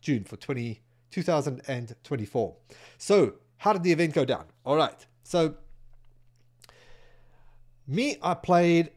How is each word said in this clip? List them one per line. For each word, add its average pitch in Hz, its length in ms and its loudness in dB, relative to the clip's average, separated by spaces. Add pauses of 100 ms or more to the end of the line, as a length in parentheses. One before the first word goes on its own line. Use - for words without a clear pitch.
June, 123 220 -2
for 107 140 -16
twenty, 120 440 -8 (300)
two 190 100 -6
thousand 147 460 -2
and 120 360 -8
twenty-four. 110 520 -4 (420)
So 185 380 2 (220)
how 208 160 0
did 180 100 -2
the 180 80 2
event 160 220 0
go 143 120 2
down? 123 200 -4 (200)
All 139 100 0
right. - 300 -2 (180)
So 165 320 0 (2250)
me, 226 340 -2
I 180 120 0
played 170 640 4